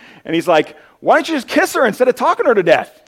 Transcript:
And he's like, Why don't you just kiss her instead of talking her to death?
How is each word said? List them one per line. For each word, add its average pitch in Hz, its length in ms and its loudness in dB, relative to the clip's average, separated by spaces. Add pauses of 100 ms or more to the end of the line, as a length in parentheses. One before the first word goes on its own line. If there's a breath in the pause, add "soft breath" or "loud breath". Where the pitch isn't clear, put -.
(240 loud breath)
And 160 100 -10
he's 160 140 -2
like, 160 300 0 (220 soft breath)
Why 202 180 2
don't 330 120 -2
you 320 60 -4
just 262 120 -6
kiss - 260 0
her 302 120 0
instead 233 220 0
of 247 80 0
talking 339 300 -2
her 277 80 2
to 208 100 2
death? 160 440 0